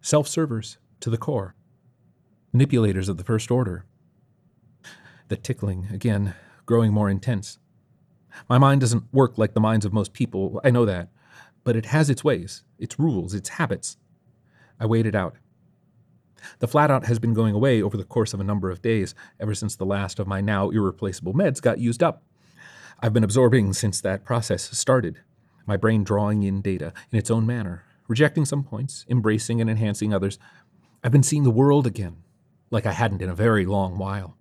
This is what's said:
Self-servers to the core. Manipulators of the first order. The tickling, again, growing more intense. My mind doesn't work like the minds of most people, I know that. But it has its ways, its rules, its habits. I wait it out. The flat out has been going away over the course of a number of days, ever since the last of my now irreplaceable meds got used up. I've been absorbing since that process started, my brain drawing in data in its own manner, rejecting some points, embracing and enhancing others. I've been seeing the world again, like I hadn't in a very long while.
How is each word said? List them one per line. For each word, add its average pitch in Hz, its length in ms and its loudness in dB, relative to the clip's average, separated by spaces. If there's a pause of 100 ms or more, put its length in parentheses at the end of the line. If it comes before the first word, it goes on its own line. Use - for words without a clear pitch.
Self-servers 147 760 -2 (220)
to - 100 -6
the 113 80 0
core. 101 380 -6 (960)
Manipulators 110 580 2
of 90 80 -4
the 95 60 -10
first 113 260 -2
order. 107 360 -2 (1400)
The - 80 -4
tickling, 95 540 -6
again, 101 440 -2 (300)
growing 117 280 4
more 104 160 2
intense. 98 480 -4 (920)
My 127 80 4
mind 139 240 6
doesn't 117 320 0
work 131 240 4
like 107 160 2
the 110 60 2
minds 107 260 2
of 95 80 -4
most 104 200 -2
people, 101 500 -4
I 127 80 4
know 120 140 4
that. 90 240 -4 (540)
But 120 120 0
it 113 120 -4
has 151 220 2
its 127 140 -2
ways, 90 400 -2 (140)
its - 220 -12
rules, 104 340 -2
its 98 160 -8
habits. - 480 -6 (840)
I 117 60 -4
wait 113 200 2
it 107 100 -2
out. 92 200 -2 (1200)
The 120 80 -4
flat 147 240 2
out 127 140 0
has 113 120 0
been 113 160 0
going 110 220 2
away 120 260 2
over 101 160 -2
the 95 60 -6
course - 300 -2
of 98 60 -6
a 98 40 -4
number 95 260 -2
of 90 140 -10
days, 110 320 0 (240)
ever 104 160 -4
since 104 200 -6
the 95 100 -6
last 98 340 -4
of 98 80 -4
my 98 140 -2
now 101 280 0
irreplaceable 98 640 -4
meds 147 260 0
got 117 200 0
used 117 240 0
up. 160 200 -2 (760)
I've 110 140 0
been 113 100 4
absorbing 110 500 4
since - 280 -2
that 98 220 -4
process 113 540 -4
started, 113 440 0 (440)
my 104 100 0
brain 110 280 2
drawing 104 400 0
in 98 180 -2
data 90 320 -6 (180)
in 113 60 0
its 104 140 0
own 113 160 2
manner, 101 360 -6 (240)
rejecting 147 380 2
some 143 180 -4
points, 127 460 -10
embracing 113 500 0
and 113 120 0
enhancing 107 420 0
others. 98 240 -2 (680)
I've 123 80 0
been 139 120 8
seeing 147 200 2
the 131 60 6
world 139 380 4
again, 90 300 -6 (520)
like 110 160 -2
I 98 80 0
hadn't 98 300 -2
in 90 60 -4
a 87 60 -6
very 107 300 2
long 95 320 -2
while. 98 440 -6